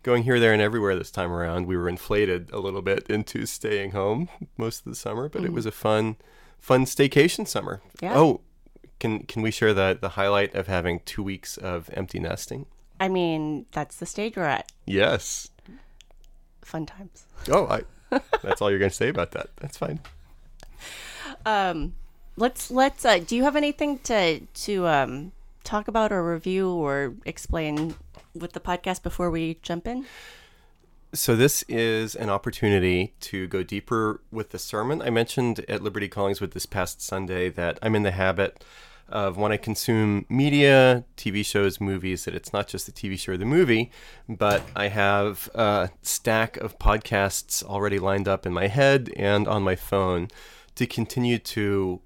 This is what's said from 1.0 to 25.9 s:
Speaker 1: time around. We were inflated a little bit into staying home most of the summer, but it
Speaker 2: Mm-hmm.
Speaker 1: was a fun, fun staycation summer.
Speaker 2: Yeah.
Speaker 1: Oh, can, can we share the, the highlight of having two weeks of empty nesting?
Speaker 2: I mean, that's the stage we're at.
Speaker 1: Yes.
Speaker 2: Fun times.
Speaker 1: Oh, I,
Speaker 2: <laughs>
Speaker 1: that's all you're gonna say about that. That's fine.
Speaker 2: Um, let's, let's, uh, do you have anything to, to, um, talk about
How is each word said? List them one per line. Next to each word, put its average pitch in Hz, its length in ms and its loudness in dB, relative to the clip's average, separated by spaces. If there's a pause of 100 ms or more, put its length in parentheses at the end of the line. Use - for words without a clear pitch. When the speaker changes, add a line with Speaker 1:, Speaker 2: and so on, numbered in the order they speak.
Speaker 1:
time 90 200 -4
around. 87 360 -2
We 92 100 0
were 87 120 -2
inflated 90 600 0
a - 80 -6
little 95 240 -4
bit 95 260 -2
into 110 380 -4
staying 101 440 -4
home 104 380 -2 (280)
most 113 280 -6
of - 0 -
the 120 100 -10
summer, 117 340 -6
but - 120 -6
it 175 40 -4
Speaker 2:
Mm-hmm. 175 100 -4
Speaker 1:
was 113 120 -4
a 107 40 -6
fun, 107 440 0 (440)
fun 131 260 4
staycation 147 640 4
summer. 98 340 -6 (200)
Speaker 2:
Yeah. 180 160 0
Speaker 1:
Oh, 147 240 6 (580)
can, 110 240 -2
can - 200 -6
we 110 80 0
share 107 220 2
the, 95 260 4
the 95 100 -6
highlight 101 460 2
of 95 120 -2
having 87 380 -2
two - 180 -8
weeks 95 340 -8
of 90 360 -8
empty 95 260 -8
nesting? 90 460 -8 (340)
Speaker 2:
I 190 100 0
mean, 160 640 -2
that's - 260 -8
the 175 100 -10
stage 220 300 -8
we're 185 80 -4
at. - 260 -4 (160)
Speaker 1:
Yes. 95 640 0 (1120)
Speaker 2:
Fun 160 240 -8
times. - 380 -20 (260)
Speaker 1:
Oh, 170 160 4
I, 107 140 0 (300)
Speaker 2:
<laughs> 254 100 2 (220)
Speaker 1:
that's - 180 -2
all 104 80 2
you're 98 100 2
gonna 95 120 4
say 117 180 0
about 87 220 -2
that. - 260 -8
That's - 180 -12
fine. - 240 -6 (1500)
Speaker 2:
Um, 185 500 0 (420)
let's, 247 340 -2
let's, 262 340 2
uh, 220 140 6
do 170 160 -2
you 247 80 4
have 285 120 2
anything 294 440 0
to, 180 420 2
to, 190 460 -4
um, 139 440 0 (320)
talk 208 240 -4
about 220 240 2